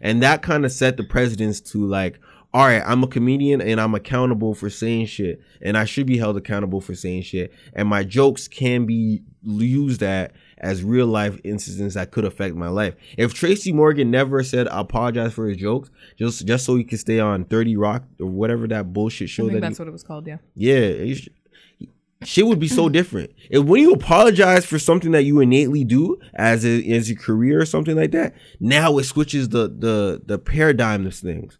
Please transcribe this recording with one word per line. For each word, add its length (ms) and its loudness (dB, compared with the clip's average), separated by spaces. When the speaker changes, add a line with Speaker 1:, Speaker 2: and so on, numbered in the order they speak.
Speaker 1:
And 200 0
that 220 2
kinda 260 0
set 280 0
the 80 -8
precedence 560 -2
to, 140 -2
like, 340 -4
"All 120 6
right, 200 4
I'm 180 2
a 40 0
comedian 540 0
and 180 0
I'm 160 0
accountable 600 -2
for 140 -8
saying 360 -4
shit, 340 -6
and 160 -2
I 80 0
should 220 -4
be 100 2
held 180 -2
accountable 460 -4
for 120 -14
saying 280 -8
shit, 320 -8
and 140 -4
my 160 0
jokes 460 0
can 360 -2
be 360 -2
used 600 -2
at, 300 -2
as 260 -6
real 240 2
life 380 -2
incidents 500 -8
that 160 -6
could 140 -2
affect 300 -6
my 120 -8
life." 280 -4
If 160 0
Tracy 380 -2
Morgan 400 2
never 320 0
said, 240 -2
"I 140 -4
apologize 500 -4
for 160 -6
his 100 -4
jokes," 320 -4
just, 280 -6
just 200 -2
so 100 0
he 80 0
could 160 -6
stay 220 -2
on 240 -2
thirty 320 0
Rock 260 -2
or 60 -6
whatever 420 -4
that 240 -6
bullshit 380 -4
show 140 -6
Speaker 2:
I 80 -2
think 100 -2
Speaker 1:
that 60 -6
Speaker 2:
that's 100 -8
Speaker 1:
he 60 -16
Speaker 2:
what 40 -12
it 40 -14
was 120 -20
called, 240 -14
yeah. 100 -14
Speaker 1:
Yeah, 180 2
it 420 0
sh-, 140 -16
shit 200 4
would 140 4
be 80 0
so 220 2
Speaker 2:
<clears throat> 100 2
Speaker 1:
different. 320 -4
If, 140 4
when 180 6
you 120 8
apologize 720 6
for 140 -2
something 320 2
that 120 6
you 160 4
innately 440 4
do 360 2
as 320 0
a, 260 0
as 180 0
your 100 -6
career 420 2
or 40 2
something 300 -2
like 160 0
that, 220 -2
now 380 2
it 80 0
switches 440 -2
the, 200 0
the, 560 -2
the 120 -4
paradigm 680 0
of 100 -8
things. 440 -10